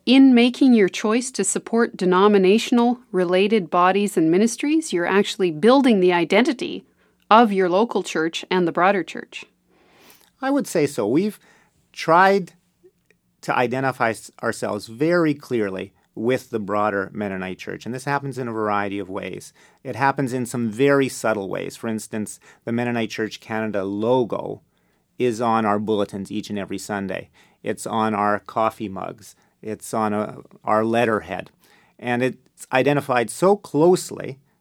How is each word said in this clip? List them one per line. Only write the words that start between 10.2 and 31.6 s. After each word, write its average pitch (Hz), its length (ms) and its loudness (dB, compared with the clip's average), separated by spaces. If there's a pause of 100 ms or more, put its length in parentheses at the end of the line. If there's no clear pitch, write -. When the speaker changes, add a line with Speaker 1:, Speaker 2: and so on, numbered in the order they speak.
Speaker 2:
I 262 100 -2
would 277 180 0
say 151 180 2
so. 117 220 -2
We've 190 320 0 (520)
tried 190 600 2 (880)
to - 160 -4
identify 127 540 0
s-, - 200 -10 (120)
ourselves 104 440 -6
very 156 460 0
clearly 101 640 -6 (200)
with 117 360 -4
the 113 80 -6
broader 101 560 -2
Mennonite 95 440 -8
Church, - 280 -14
and 117 80 -8
this 131 100 -12
happens 139 320 -4
in 127 120 -8
a 113 40 -8
variety 101 460 -2
of 92 100 -10
ways. 95 460 -12 (280)
It 123 140 -10
happens 139 380 0
in 127 100 -4
some 120 240 -4
very 135 400 2
subtle 104 400 -4
ways. 92 260 -8
For 113 140 -12
instance, 110 500 -8 (260)
the 117 80 -6
Mennonite 117 360 -2
Church 110 320 -8
Canada 110 420 -6
logo 104 800 -2 (580)
is 120 220 -2
on 113 240 0
our 104 140 2
bulletins 101 520 -4
each 104 200 -8
and 104 80 -6
every 98 180 -8
Sunday. 95 540 -8 (320)
It's - 240 -8
on 110 280 -2
our 104 260 0
coffee 110 500 -4
mugs. 92 440 -14 (280)
It's 107 320 -10
on 110 180 2
a, 104 260 -4 (260)
our 110 200 2
letterhead. 110 640 -2 (480)